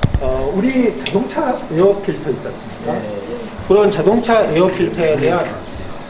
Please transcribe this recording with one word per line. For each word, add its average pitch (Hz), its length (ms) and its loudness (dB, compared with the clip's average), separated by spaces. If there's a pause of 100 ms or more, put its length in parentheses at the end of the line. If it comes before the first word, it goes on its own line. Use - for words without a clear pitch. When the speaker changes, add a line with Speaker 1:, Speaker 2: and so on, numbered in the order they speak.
(200)
Speaker 1:
어, 131 360 0
우리 240 400 2
자동차 254 640 -2 (140)
에어 196 340 4
필터 151 240 -4
있지 123 180 -4
않습니까? 107 460 -8
Speaker 2:
네. 107 260 -6 (480)
Speaker 1:
그런 196 220 6
자동차 220 540 4
에어 165 240 2
필터에 165 480 0
대한 156 280 0 (680)